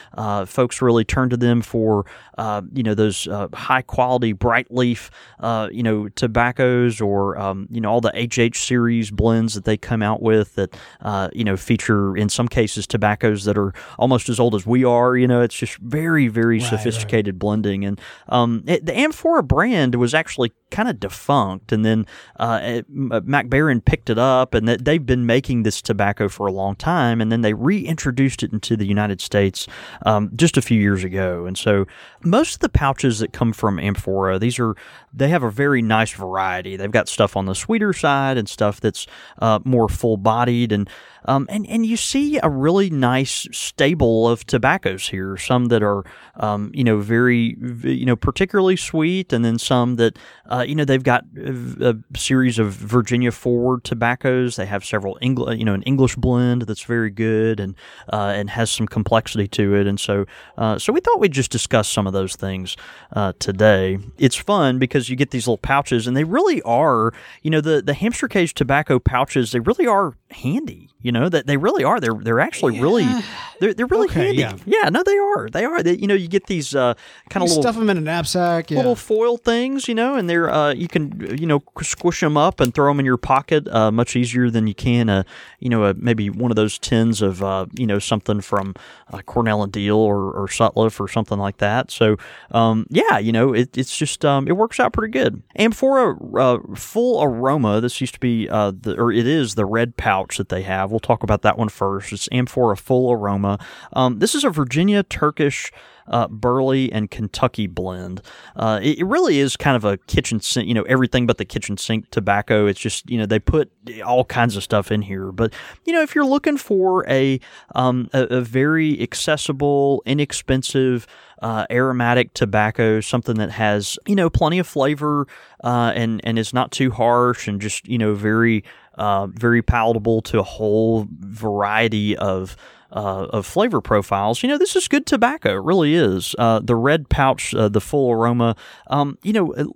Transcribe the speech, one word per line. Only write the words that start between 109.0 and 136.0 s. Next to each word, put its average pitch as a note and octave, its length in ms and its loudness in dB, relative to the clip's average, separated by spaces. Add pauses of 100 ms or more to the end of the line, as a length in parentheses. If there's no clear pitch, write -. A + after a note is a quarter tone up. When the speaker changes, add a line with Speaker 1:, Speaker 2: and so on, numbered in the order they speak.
Speaker 1:
really A#3+ 340 2
is C#3 180 0
kind C3+ 200 0
of G#2+ 80 -2
a G2+ 120 0
kitchen - 440 -4
sink, - 260 -4
you A#2 80 0
know, A2 80 0
everything B2+ 420 2
but G#2 140 0
the G#2 60 -4
kitchen G#2 320 -8
sink - 340 -4
tobacco. G#2 560 0
It's G2 140 -2
just, - 280 -8
you A#2+ 80 -4
know, G#2+ 100 -2
they G#2+ 120 2
put D3+ 320 0 (340)
all B2 200 2
kinds B2 320 0
of G2 80 -6
stuff G2+ 260 -2
in G#2+ 120 0
here. G2 280 -8
But, A2 220 -2 (320)
you E4 80 -2
know, E4 100 2
if D4 140 -4
you're C#4+ 100 2
looking C#4+ 300 2
for F#3+ 520 0
a, C3+ 300 2 (380)
um, B2+ 360 0
a, C3 120 2
a B2+ 160 -2
very D3 600 0
accessible, C#3+ 1040 0
inexpensive, C3 1040 -2 (360)
uh, A2 280 -4
aromatic B2 640 0
tobacco, A2 640 2
something A#2 360 -2
that G#2+ 160 -2
has, G#2 540 -2
you G3+ 100 2
know, E3+ 120 2
plenty E3+ 300 2
of F3+ 80 -2
flavor, D3 600 0 (360)
uh, A#2+ 320 2
and, A2+ 300 -2
and A2+ 140 -2
is A2 140 -4
not B2 200 -2
too C3 180 0
harsh A#2+ 560 2
and G2+ 140 -4
just, G#2 280 -8
you A#2+ 100 -2
know, G#2+ 160 2
very, A2 500 2 (340)
uh, G2+ 300 0
very A#2 340 2
palatable A2+ 600 2
to - 180 -2
a - 20 2
whole A2 640 0 (120)
variety G#2 1000 -2
of, F#2+ 400 -4 (360)
uh, F#2+ 380 -6
of G2+ 160 -4
flavor G3 340 0
profiles. G#2 640 0
You B3 80 0
know, D4 80 0
this - 180 0
is F4+ 120 -2
good C#4 180 2
tobacco. B3 500 2
It G2 60 -4
really D#3+ 320 4
is. G2 440 2